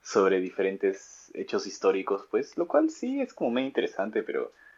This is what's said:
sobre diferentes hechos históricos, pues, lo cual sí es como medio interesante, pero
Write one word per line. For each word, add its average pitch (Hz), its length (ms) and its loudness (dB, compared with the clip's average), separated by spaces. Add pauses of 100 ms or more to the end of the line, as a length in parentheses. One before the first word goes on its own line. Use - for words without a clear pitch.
sobre 95 400 4
diferentes 95 920 -4
hechos 98 340 -4
históricos, 95 640 0
pues, - 260 -2
lo 170 100 0
cual 311 220 4
sí 269 320 -4
es 247 120 -4
como 131 180 -2
medio 254 160 0
interesante, - 560 -2
pero - 280 -4 (260)